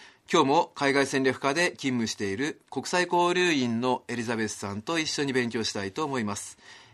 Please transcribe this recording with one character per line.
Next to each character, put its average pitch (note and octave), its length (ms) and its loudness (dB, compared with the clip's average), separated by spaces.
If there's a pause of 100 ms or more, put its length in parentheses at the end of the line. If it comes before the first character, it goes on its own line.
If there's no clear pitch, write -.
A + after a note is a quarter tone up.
(320)
今 E3 120 6
日 C3+ 40 0
も D#3 280 2
海 C#3 180 2
外 C#3 120 4
戦 C3+ 180 0
略 C3 180 0
課 C#3 120 0
で F3 180 0
勤 B2 340 -2
務 - 20 -2
し - 80 -4
て G2 160 -4
い G2 60 -4
る D3 320 -4
国 C3 160 -6
際 F3+ 260 2
交 F3 220 4
流 F3+ 180 2
員 A#2+ 300 2
の B2+ 260 0
エ A#2+ 80 -6
リ A#2+ 80 -2
ザ A2+ 140 -2
ベ A2 100 0
ス - 80 -6
さ G2+ 180 -6
ん G#2+ 80 -6
と E3 160 -2
一 D#3 140 -2
緒 D3 140 0
に C3+ 80 0
勉 B2 160 2
強 A2 160 -2
し - 80 -4
た G2+ 100 -4
い G2 80 -4
と D#3 140 -4
思 C#3 140 -2
い A2 40 -2
ま G2+ 140 -4
す。 - 200 -14 (360)